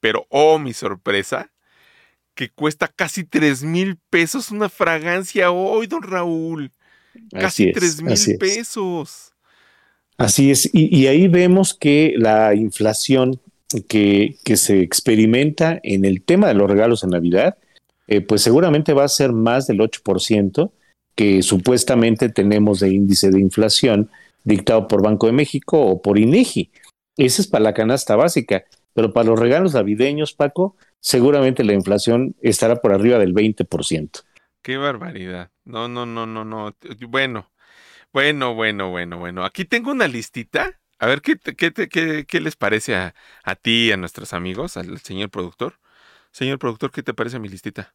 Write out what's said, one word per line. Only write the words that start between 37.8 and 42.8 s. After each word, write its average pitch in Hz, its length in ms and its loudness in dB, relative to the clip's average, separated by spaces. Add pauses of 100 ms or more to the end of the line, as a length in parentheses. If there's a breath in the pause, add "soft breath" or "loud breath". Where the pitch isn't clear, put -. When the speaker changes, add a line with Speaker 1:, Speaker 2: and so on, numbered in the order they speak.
Speaker 1:
bueno, 135 440 -2
bueno, 107 340 -4
bueno, 87 300 -8
bueno. 90 260 -10
Aquí - 200 -8
tengo 240 260 -4
una 247 160 -2
listita. 120 720 -8 (180)
A - 80 -6
ver, 135 160 -2
¿qué 294 160 -2
te, 135 180 -14
qué 170 160 -2
te, 180 160 -6
qué, 156 400 -6
qué - 140 -4
les - 160 -8
parece 107 380 -4